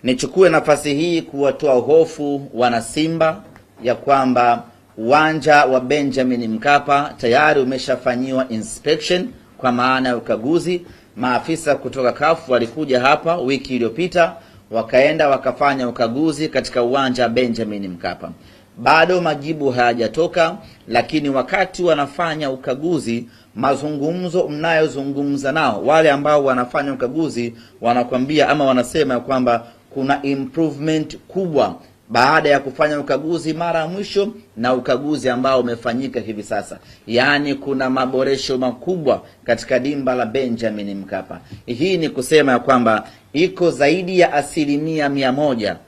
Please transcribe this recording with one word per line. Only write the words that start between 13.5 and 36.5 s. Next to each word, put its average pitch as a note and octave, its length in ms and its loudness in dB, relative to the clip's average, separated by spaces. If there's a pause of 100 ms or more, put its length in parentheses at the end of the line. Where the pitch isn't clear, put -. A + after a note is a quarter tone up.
iliyopita, E3+ 600 0 (360)
wakaenda C3+ 580 2
wakafanya C3+ 600 0
ukaguzi C3+ 600 -2
katika B2+ 340 -2
uwanja B2+ 400 0
wa A#2 60 2
Benjamin A2+ 600 -2
Mkapa. F2 420 -10 (480)
Bado D#3+ 420 4
majibu D3 500 -2
hayajatoka, C#3 840 0 (320)
lakini C#3 400 0
wakati F3+ 540 -2
wanafanya D#3 680 -2
ukaguzi, C3 760 -4 (280)
mazungumzo D3 960 -2
mnayozungumza C#3+ 1040 -2
nao, B2+ 340 0
wale D#3 240 6
ambao C#3+ 340 2
wanafanya C3+ 480 -2
ukaguzi B2 640 -4 (260)
wanakwambia B2+ 680 0
ama D3 160 2
wanasema C3 560 0
kwamba B2 460 0 (240)
kuna C#3 320 -2
improvement D3 960 -2 (120)
kubwa C#3+ 480 0 (340)
baada C#3+ 380 4
ya C#3 120 6
kufanya D3 400 -2
ukaguzi D3+ 540 -2
mara E3 260 -2
ya D#3 60 -4
mwisho G3 420 -2 (280)
na B2 180 0
ukaguzi C3 540 -2
ambao B2+ 320 2
umefanyika A#2+ 600 -4
hivi G#2+ 220 -10
sasa. G2+ 360 -6 (280)